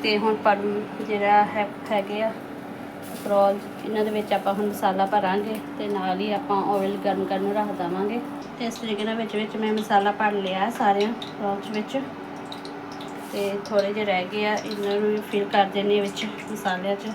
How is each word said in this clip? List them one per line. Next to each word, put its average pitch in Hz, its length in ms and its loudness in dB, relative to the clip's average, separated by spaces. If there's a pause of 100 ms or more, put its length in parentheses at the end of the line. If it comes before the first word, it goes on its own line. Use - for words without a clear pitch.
ਤੇ 214 140 2
ਹੁਣ 214 180 2
ਪਰ 208 220 4 (500)
ਜਿਹੜਾ 208 380 6
ਹੈ, 208 220 -2 (240)
ਹੈਗੇ 208 300 0
ਆ 220 120 0 (960)
ਰੋਲ, 202 300 6 (260)
ਇਹਨਾਂ 214 200 2
ਦੇ 220 60 0
ਵਿੱਚ 208 220 0
ਆਪਾਂ 196 200 2
ਹੁਣ 208 120 0
ਮਸਾਲਾ 190 400 2
ਭਰਾਂਗੇ 208 500 2 (220)
ਤੇ 208 100 -4
ਨਾਲ 190 320 0
ਹੀ 214 140 0
ਆਪਾਂ 196 460 2
ਆਇਲ 196 180 0
ਗਰਮ 190 280 0
ਕਰਨ 190 160 0
ਨੂੰ 202 120 0
ਰੱਖ 214 140 0
ਦੇਵਾਂਗੇ। 190 540 -2 (380)
ਤੇ 240 60 -2
ਇਸ 226 80 -4
ਤਰੀਕੇ 214 300 -4
ਨਾਲ 220 120 0
ਵਿੱਚ 220 200 -4
ਵਿੱਚ 214 200 -2
ਮੈਂ 220 180 2
ਮਸਾਲਾ 208 380 4
ਭਰ 208 200 2
ਲਿਆ 196 380 0
ਸਾਰਿਆਂ 214 440 2 (300)
ਰੋਲਸ 202 260 -2
ਵਿੱਚ, 214 320 -2 (1300)
ਤੇ 202 320 0
ਥੋੜ੍ਹੇ 202 280 4
ਜਿਹੇ 214 120 0
ਰਹਿ 185 200 2
ਗਏ 208 200 -2
ਆ, 214 100 2
ਇਹਨਾਂ 202 440 -2
ਨੂੰ 214 100 4
ਵੀ 214 120 2 (100)
ਫਿਲ 202 140 2
ਕਰ 202 200 6
ਦਿੰਦੇ 202 300 2
ਹਾਂ 208 60 4
ਵਿੱਚ 202 240 -4 (260)
ਮਸਾਲਿਆਂ 196 440 -2
'ਚ। 208 200 -8